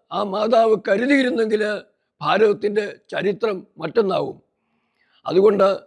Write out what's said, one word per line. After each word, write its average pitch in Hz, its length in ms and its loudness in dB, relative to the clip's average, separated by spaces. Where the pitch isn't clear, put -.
ആ 180 100 -4
മാതാവ് 220 520 2
കരുതിയിരുന്നെങ്കിൽ 226 760 2
ഭാരതത്തിൻ്റെ 208 640 0
ചരിത്രം 196 460 -4
മറ്റൊന്നാവും. 160 580 -2
അതുകൊണ്ട് 196 420 4